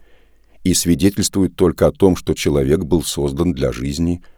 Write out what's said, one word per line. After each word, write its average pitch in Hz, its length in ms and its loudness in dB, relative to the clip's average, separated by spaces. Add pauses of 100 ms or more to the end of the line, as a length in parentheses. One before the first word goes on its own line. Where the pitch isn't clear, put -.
(640)
и 90 100 2
свидетельствует 90 840 0
только 85 320 2
о 76 40 2
том, 92 240 2
что - 200 -4
человек 71 460 0
был 71 220 0
создан 71 500 -4
для 67 180 -2
жизни 71 520 -4 (140)